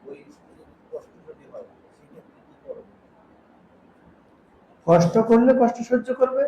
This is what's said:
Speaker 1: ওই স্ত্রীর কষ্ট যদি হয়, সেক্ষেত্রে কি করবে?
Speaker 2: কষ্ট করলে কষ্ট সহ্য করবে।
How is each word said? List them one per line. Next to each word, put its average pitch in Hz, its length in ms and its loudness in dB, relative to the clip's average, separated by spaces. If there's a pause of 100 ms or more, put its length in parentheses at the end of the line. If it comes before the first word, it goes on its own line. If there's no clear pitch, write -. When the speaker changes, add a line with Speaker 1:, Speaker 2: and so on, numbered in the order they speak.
Speaker 1:
ওই 139 100 -20 (140)
স্ত্রীর - 280 -20 (320)
কষ্ট - 220 -20 (140)
যদি - 240 -20
হয়, 554 100 -20
সেক্ষেত্রে - 840 -20
কি - 80 -20 (100)
করবে? 466 260 -18 (2000)
Speaker 2:
কষ্ট 170 300 2 (120)
করলে 240 220 4 (100)
কষ্ট 233 160 0 (120)
সহ্য 247 240 -4
করবে। 262 340 -2